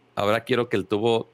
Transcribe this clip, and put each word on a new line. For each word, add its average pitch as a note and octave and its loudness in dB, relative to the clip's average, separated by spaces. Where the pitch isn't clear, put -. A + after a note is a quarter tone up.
ahora G#2 0
quiero A#2+ 0
que A2+ 0
el F#2 -2
tubo A2+ 0